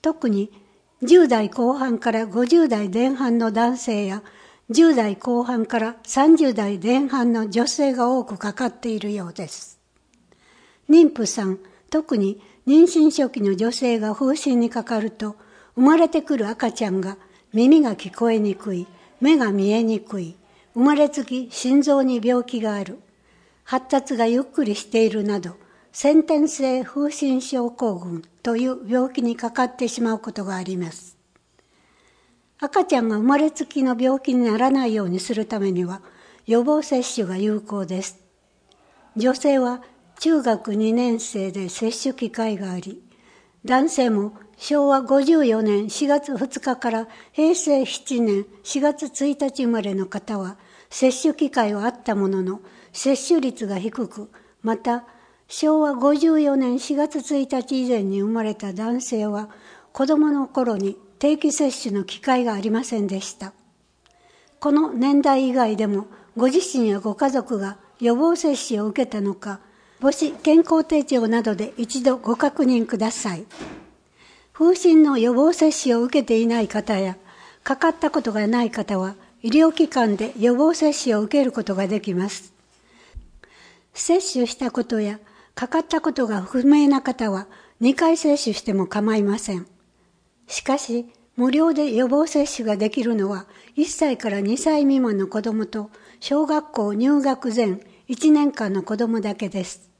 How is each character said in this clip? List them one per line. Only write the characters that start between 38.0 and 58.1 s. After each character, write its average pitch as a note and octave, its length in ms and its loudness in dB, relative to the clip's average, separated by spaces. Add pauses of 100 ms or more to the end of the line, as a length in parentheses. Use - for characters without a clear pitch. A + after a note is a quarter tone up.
す。 - 180 -14 (960)
女 B3 180 2
性 C#4 240 2
は B3 240 -2 (360)
中 D#4 220 2
学 A3+ 340 -2
二 A3 180 0
年 A#3+ 280 0
生 G3 320 -6
で F#3+ 160 -6
接 A3+ 340 -6
種 C4 120 -4
機 B3 160 -6
会 A3 260 -4
が F#3+ 160 -8
あ F3+ 80 -6
り、 F#3+ 220 -16 (640)
男 C4+ 260 2
性 B3+ 200 0
も G#3 220 -2 (240)
昭 C#4+ 320 0
和 C4+ 140 4
五 C#4 200 2
十 D4+ 220 4
四 A3 180 2
年 G#3 280 0
四 - 160 -4
月 C#4+ 300 0
二 B3+ 240 -6
日 B3+ 160 -4
か B3+ 140 -4
ら A3+ 180 -4 (240)
平 D#4+ 220 2
成 C#4+ 300 0
七 - 360 -4
年 G3+ 260 0 (160)
四 - 180 -4
月 D4 260 -2
一 C#4 280 -4
日 C#4 300 -4
生 - 20 2
ま A3+ 160 0
れ G3 120 -4
の F#3+ 120 -4
方 G3+ 320 -8
は F#3+ 180 -8 (340)
接 B3+ 300 0
種 D4+ 140 0
機 D4+ 160 -2
会 G#3 240 0
は G3+ 100 -6
あ A#3 40 0
っ A#3+ 140 -10
た A3+ 120 -2
も G3 140 0
の F#3+ 140 -2
の、 F#3 180 -6 (320)
接 C4+ 240 0 (120)
種 E4+ 120 4
率 B3 260 -6
が G3 120 -4
低 G#3+ 300 -6
く、 - 220 -16 (320)
ま A3 140 -2
た A#3+ 280 -4 (440)
昭 D#4 320 2
和 D4 140 0
五 C4+ 200 2
十 D#4 240 2
四 C#4+ 180 2
年 B3+ 220 0
四 C#4+ 160 -4
月 D4+ 240 -2
一 C#4 280 -2
日 C4 380 -4
以 B3 40 -4
前 A3+ 160 0
に G3 160 -2